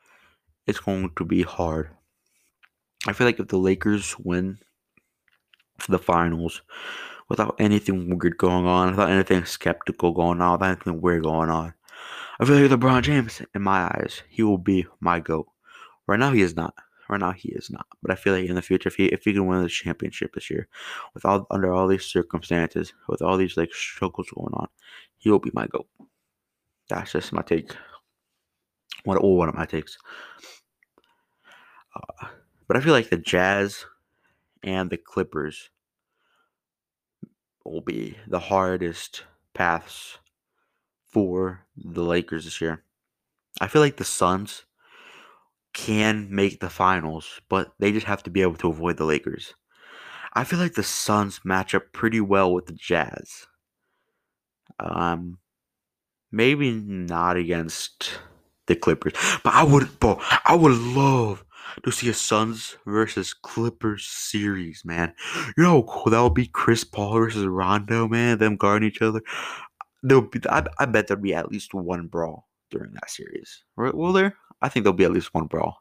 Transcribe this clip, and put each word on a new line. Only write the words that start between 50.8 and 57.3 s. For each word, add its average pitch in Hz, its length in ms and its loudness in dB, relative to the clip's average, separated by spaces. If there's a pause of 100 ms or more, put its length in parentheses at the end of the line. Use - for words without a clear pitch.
Suns 104 640 -2
match 95 300 -2
up - 180 -2
pretty 113 280 -2
well 98 320 2
with 90 140 -2
the 85 60 -16
Jazz. - 760 -6 (1300)
Um, 87 580 -4 (920)
maybe 131 400 2
not 87 640 -2